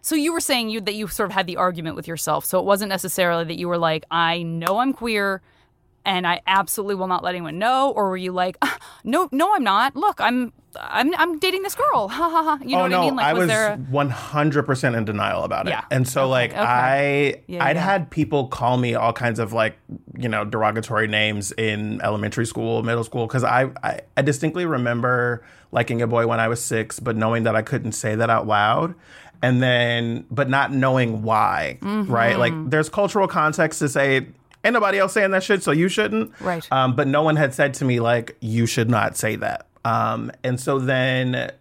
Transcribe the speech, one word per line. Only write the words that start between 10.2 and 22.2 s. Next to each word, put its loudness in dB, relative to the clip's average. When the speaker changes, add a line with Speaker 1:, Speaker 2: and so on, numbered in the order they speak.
Speaker 1:
I'm, -2
I'm 0
dating 0
this -6
girl. 2
Ha, -2
ha, 2
ha." 0
You -8
know 4
Speaker 2:
Oh, 4
Speaker 1:
what 2
Speaker 2:
no, 2
Speaker 1:
I 4
mean? 2
Like, 2
Speaker 2:
I 4
Speaker 1:
was 2
Speaker 2:
was 4
Speaker 1:
there 2
a -6
Speaker 2:
one 0
hundred 0
percent 0
in 0
denial 0
about -2
it. -2
Speaker 1:
Yeah. -4
Speaker 2:
And 2
so, -2
Speaker 1:
Okay, 0
Speaker 2:
like, 2
Speaker 1:
okay. -4
Speaker 2:
I, 2
Speaker 1:
Yeah, -4
Speaker 2:
I'd 2
Speaker 1:
yeah. 0
Speaker 2:
had 0
people 0
call 0
me 0
all 2
kinds -2
of, -2
like, 0
you -4
know, 0
derogatory 0
names 0
in -4
elementary -2